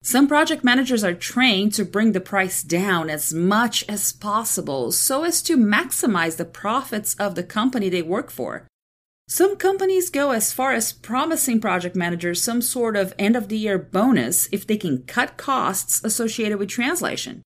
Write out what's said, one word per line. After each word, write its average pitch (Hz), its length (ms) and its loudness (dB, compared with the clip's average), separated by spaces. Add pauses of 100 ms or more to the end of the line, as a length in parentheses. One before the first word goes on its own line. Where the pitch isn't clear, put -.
Some 277 260 4
project 302 340 2
managers 247 400 4
are 180 120 0
trained 214 600 2
to 214 100 0
bring 214 280 2
the 214 80 0
price 185 420 -2
down 170 480 0
as 151 240 -4
much 208 540 2
as 208 240 -4
possible 196 800 -2
so 277 320 0
as 339 180 0
to 330 140 2
maximize 208 800 2
the 165 80 -6
profits 220 720 -4
of 202 200 -4
the 175 80 -4
company 214 460 -2
they 175 140 0
work 175 280 -4
for. - 380 -10 (580)
Some 392 300 2
companies 381 520 2
go 277 220 0
as 220 220 0
far 262 220 0
as 220 180 -2
promising 269 680 0
project 180 360 -2
managers 175 440 -2
some 233 220 0
sort 233 320 -2
of 190 240 0
end-of-the-year 214 600 0
bonus 185 760 2
if 196 120 -4
they 214 120 0
can 139 260 -2
cut - 340 -2
costs - 680 -2
associated 220 560 -2
with 202 80 -2
translation. - 760 -4